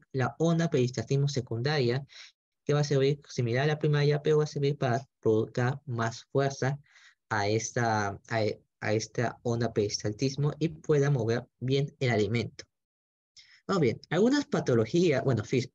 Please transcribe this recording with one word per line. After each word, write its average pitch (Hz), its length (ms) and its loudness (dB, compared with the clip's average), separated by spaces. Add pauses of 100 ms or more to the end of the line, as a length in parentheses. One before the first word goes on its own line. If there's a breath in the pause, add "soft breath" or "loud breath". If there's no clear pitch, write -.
(120)
la 123 260 -4
onda 165 300 2
peristaltismo 139 600 0
secundaria, 131 800 -2 (580 loud breath)
que 143 100 0
va 147 60 2
a 147 40 2
servir 139 420 2
similar 123 380 -2
a 151 40 2
la 151 100 0
primaria, 147 440 2
pero 151 160 2
va 151 60 2
a - 20 -4
servir 143 300 -2
para 123 320 -2 (120)
provocar 113 640 0
más 117 440 -6
fuerza 139 480 -2 (520 loud breath)
a 101 180 -2
esta, 110 800 -2
a, 113 160 -2 (360)
a 107 120 -2
esta 113 500 -4
onda 117 300 -2
peristaltismo 131 840 -2
y 160 100 -2
pueda 147 420 0
mover 120 360 0 (120)
bien 139 420 -2
el 127 100 0
alimento. 110 540 -2 (1040 loud breath)
Ahora 190 140 0
bien, 127 280 2
algunas 247 380 2
patologías, 143 800 2
bueno, 110 200 0
fis-, 127 300 -2